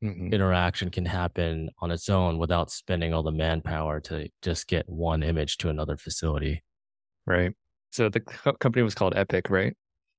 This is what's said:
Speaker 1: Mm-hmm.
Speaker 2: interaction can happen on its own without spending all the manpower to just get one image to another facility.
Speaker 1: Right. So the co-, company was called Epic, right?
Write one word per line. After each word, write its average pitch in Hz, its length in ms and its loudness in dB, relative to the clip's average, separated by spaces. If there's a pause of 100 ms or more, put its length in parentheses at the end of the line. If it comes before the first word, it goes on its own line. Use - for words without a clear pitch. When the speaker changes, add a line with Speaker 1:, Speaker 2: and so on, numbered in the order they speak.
Speaker 1:
Mm-hmm. 98 320 -4
Speaker 2:
interaction 90 560 2
can 90 160 -2
happen 85 720 -2
on 85 120 -4
its 85 200 -4
own 92 260 4
without 82 340 0
spending 82 440 -2
all 82 80 2
the 78 100 0
manpower 78 680 0
to 78 280 -8 (140)
just - 260 -4
get 85 180 0
one 80 360 0
image 78 360 0
to 85 120 -2
another 76 260 -4
facility. 78 680 -2 (600)
Speaker 1:
Right. 90 280 2 (380)
So 110 200 2
the 113 100 0
co-, - 320 -2
company 131 300 2
was 110 120 2
called 95 220 2
Epic, 95 320 0
right? 95 260 2 (440)